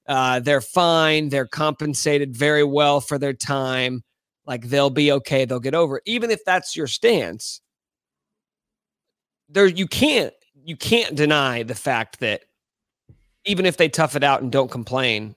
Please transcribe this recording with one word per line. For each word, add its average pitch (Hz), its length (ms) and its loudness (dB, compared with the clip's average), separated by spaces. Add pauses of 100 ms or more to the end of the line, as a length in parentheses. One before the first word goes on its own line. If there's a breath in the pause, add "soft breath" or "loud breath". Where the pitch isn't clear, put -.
Uh, 131 320 0
they're 135 220 2
fine. 160 640 2
They're 135 180 -2
compensated 147 880 -2
very 147 280 2
well 143 380 2
for 147 160 -4
their 135 160 -4
time. 127 680 -4 (420)
Like, 120 240 -10
they'll 139 200 4
be 143 220 2
okay. 135 320 0
They'll 123 160 -4
get 135 160 -4
over 151 220 0
it." - 80 -12
Even 226 260 -2
if 214 140 -4
that's 185 300 -2
your 156 120 -4
stance, 120 760 -2 (1900)
there, 190 160 4
you 180 220 2
can't, 247 460 0 (320)
you 160 100 -12
can't 226 400 0
deny 143 480 2
the 113 120 -8
fact 117 440 -4
that 107 240 -2 (1000)
even 190 200 0
if 175 120 0
they 165 100 4
tough 156 280 -2
it 139 80 -2
out 139 180 2
and 123 100 -6
don't 131 200 0
complain 113 640 -4